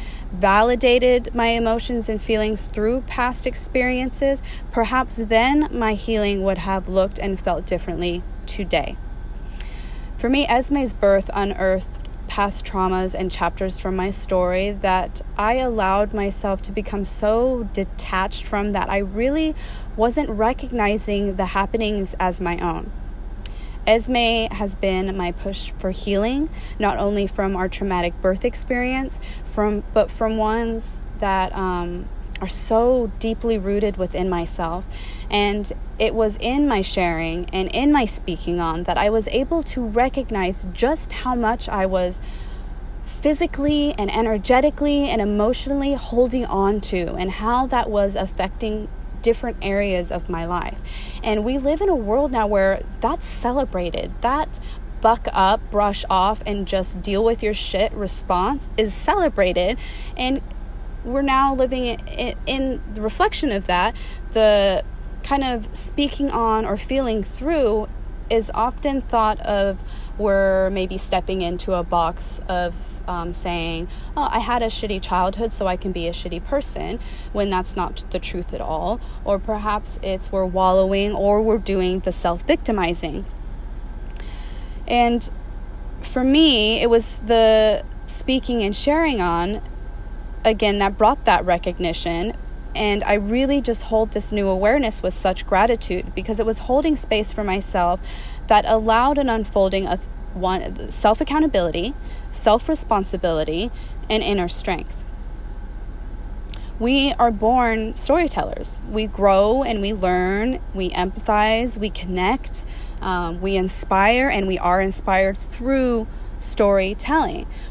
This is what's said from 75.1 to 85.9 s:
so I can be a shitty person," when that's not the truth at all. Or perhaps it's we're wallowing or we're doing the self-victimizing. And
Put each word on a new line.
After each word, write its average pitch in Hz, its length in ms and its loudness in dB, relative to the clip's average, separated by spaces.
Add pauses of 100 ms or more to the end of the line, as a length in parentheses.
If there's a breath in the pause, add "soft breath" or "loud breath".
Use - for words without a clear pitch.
so 196 140 -2
I 185 100 0
can 190 140 -4
be 175 160 -4
a 170 40 0
shitty 170 340 -6
person," 233 540 -4 (340 loud breath)
when 202 160 0
that's 185 260 -2
not - 340 -4
the - 80 -4
truth - 360 -6
at - 80 -6
all. 175 380 -2 (240 loud breath)
Or 202 140 2
perhaps 208 640 -2
it's 190 300 -4
we're 190 140 2
wallowing 190 680 4
or 208 280 4
we're 220 180 4
doing 185 400 0
the 185 120 0
self-victimizing. 180 1120 0 (1600 loud breath)
And 240 420 4 (720)